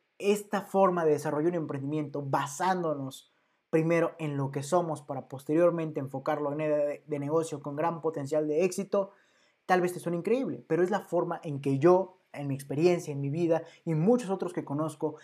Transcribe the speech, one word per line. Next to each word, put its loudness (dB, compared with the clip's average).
esta 0
forma 4
de 6
desarrollar 0
un -2
emprendimiento -4
basándonos -2
primero 2
en -4
lo -2
que -6
somos 0
para -10
posteriormente 2
enfocarlo -4
en -4
idea 0
de, -2
de -6
negocio -2
con -8
gran -2
potencial -2
de 2
éxito, -2
tal 4
vez 0
te -8
suene -2
increíble, -2
pero 2
es 2
la -2
forma -2
en -6
que 0
yo, 6
en -8
mi -2
experiencia, 0
en -6
mi -2
vida 2
y 0
muchos 2
otros -4
que -6
conozco, -4